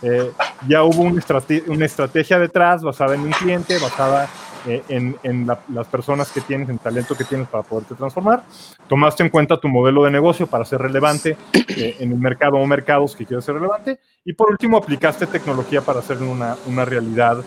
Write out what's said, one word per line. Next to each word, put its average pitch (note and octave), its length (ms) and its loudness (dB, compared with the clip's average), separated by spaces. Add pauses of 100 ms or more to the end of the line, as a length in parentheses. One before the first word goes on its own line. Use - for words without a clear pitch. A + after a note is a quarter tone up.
Eh, B2 300 0 (360)
ya D#3 160 2
hubo E3 200 4
una F3 160 0
estrate-, D#3 480 -2
una D#3 180 -2
estrategia D3+ 540 0
detrás F3 420 4
basada C#3 320 0
en C#3+ 80 -2
un D3+ 100 -4
cliente, F3+ 460 -2
basada, C#3 520 0 (360)
eh, A#2+ 240 -4
en, B2+ 340 -4
en B2 240 -2
la, A#2+ 120 0 (140)
las A#2 140 -6
personas C#3 440 -4
que - 80 -4
tienes, C3+ 300 -6
en A#2+ 80 -4
talento A#2+ 380 -4
que B2+ 100 -4
tienes C3 240 -6
para G#2+ 140 -4
poderte A2 320 -8
transformar. F#3 480 -2 (440)
Tomaste D3 360 4
en E3 60 2
cuenta D#3 300 4
tu - 80 -2
modelo C3 380 4
de C#3+ 60 4
negocio E3 360 2
para A#2 160 -2
ser B2+ 180 -4
relevante, D3 540 0 (180)
eh, - 460 0
en B2 140 -2
el A#2+ 60 0
mercado C3 360 2
o C3+ 100 4
mercados C#3+ 500 2
que A2 100 -10
quieres B2 180 -6
ser C#3+ 120 -4
relevante. G#3 440 -4 (240)
Y F3+ 100 -10
por G#3+ 160 4
último, A3+ 280 2
aplicaste D#3 500 0
tecnología C#3 540 -2
para C3 180 -2
hacer B2 220 -6
una, B2 340 -4 (120)
una B2+ 180 0
realidad A#2+ 600 0